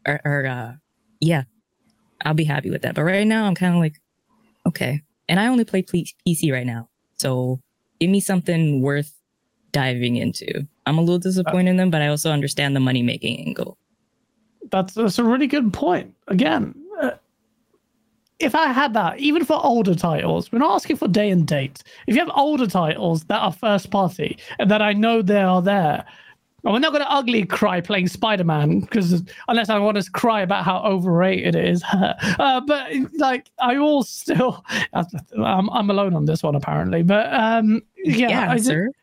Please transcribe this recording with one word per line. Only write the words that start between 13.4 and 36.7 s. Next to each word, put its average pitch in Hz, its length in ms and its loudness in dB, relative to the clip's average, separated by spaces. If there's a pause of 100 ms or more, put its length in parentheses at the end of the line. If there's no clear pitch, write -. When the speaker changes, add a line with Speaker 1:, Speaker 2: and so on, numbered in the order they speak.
Speaker 1:
angle. - 300 -8 (960)
Speaker 2:
That's, 190 240 -2
that's 220 240 0
a 240 60 2
really 254 220 2
good 254 260 0
point. - 420 -2 (120)
Again, 226 480 0 (260)
uh, 262 120 -2 (1300)
if 277 160 -2
I 302 160 2
had 254 220 0
that, 190 260 -2
even 294 240 2
for 302 200 0
older 226 300 4
titles, 165 560 -2
we're 233 80 0
not 294 160 4
asking 302 220 -2
for - 100 -2
day 208 240 2
and 175 160 4
date. 139 360 -4 (260)
If 214 80 2
you 294 40 4
have 339 140 -2
older 277 320 2
titles 165 580 0
that 208 140 -4
are 190 140 0
first 202 380 -2
party 185 480 -2 (200)
and 208 120 2
that 214 120 4
I 208 100 2
know 226 300 2
they 202 200 2
are 185 200 4
there, 185 420 0 (600)
and 202 80 0
we're 226 80 2
not 311 120 0
gonna 285 160 0
ugly 240 380 0
cry 185 340 0
playing 180 280 -2
Spider-Man, 175 800 0
'cause 180 360 0 (260)
unless 233 200 0
I 220 100 2
want 208 240 0
to - 80 -8
cry 220 320 0
about 185 220 -2
how 185 180 0
overrated 185 720 2
it 170 140 2
is. 175 200 0
<laughs> - 40 -2
Uh, 208 680 0
but, 285 300 -2 (280)
like, 269 320 -2 (100)
I 254 180 2
will 294 240 2
still, - 600 -2 (140)
<laughs> - 140 -4
I'm, 202 800 -2
I'm 208 200 -2
alone 196 240 0
on 151 100 0
this 156 180 0
one 151 140 0
apparently. 165 460 -2